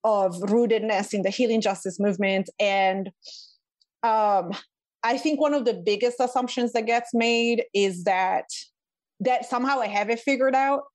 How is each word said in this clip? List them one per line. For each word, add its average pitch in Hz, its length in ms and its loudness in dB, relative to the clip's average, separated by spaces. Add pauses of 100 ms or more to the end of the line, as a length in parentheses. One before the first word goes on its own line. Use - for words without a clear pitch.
of 196 340 2
rootedness 214 760 0
in 202 100 -2
the 196 80 0
healing 226 300 2
justice 196 400 -6
movement. 196 480 0 (100)
And, 196 520 0 (920)
um, 208 500 2 (500)
I 247 160 0
think 294 220 0
one 294 120 2
of 277 120 0
the 220 100 2
biggest 208 460 -2
assumptions 247 520 -2
that 226 140 -2
gets 240 260 -2
made 233 520 2 (100)
is 190 300 0
that, 185 400 2 (760)
that 247 260 0
somehow 262 340 0
I 214 80 -2
have 202 200 -2
it 233 120 -2
figured 262 340 2
out 277 280 2 (120)